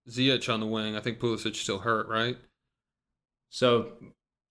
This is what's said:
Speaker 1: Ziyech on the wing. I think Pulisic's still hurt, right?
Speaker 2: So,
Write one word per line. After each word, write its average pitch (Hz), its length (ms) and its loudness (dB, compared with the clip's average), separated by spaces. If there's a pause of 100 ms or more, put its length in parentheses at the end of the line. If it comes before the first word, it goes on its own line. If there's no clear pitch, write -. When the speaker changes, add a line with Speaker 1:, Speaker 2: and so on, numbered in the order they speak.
Speaker 1:
Ziyech 123 420 2
on 110 80 0
the 110 60 -2
wing. 107 300 -2
I 107 40 -4
think 113 200 -4
Pulisic's 113 400 -2
still 98 200 -2
hurt, 110 280 0
right? 113 300 0 (1120)
Speaker 2:
So, 123 420 2 (600)